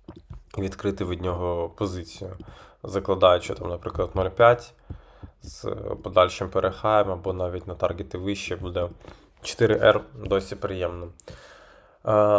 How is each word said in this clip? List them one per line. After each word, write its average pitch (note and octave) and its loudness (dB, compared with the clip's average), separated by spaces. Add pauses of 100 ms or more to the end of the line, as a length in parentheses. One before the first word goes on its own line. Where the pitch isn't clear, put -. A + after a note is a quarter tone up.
(580)
відкрити G2 -2
від F2 -4
нього F2 -2
позицію, F#2 -8 (460)
закладаючи F#2+ 2
там, - -8
наприклад, F2 -4
нуль F#2 0
п'ять A#2+ 4 (680)
з - -12 (380)
подальшим F#2 2
перехаєм, G2 2
або F#2 -4
навіть F2+ -6
на F2+ -8
таргети F2 -4
вище G2 -6
буде F2+ -4 (520)
чотири G#2+ 2
р, G#2+ 6 (140)
досі G2 -2
приємно. F2+ -6
Е, E2+ -14 (1300)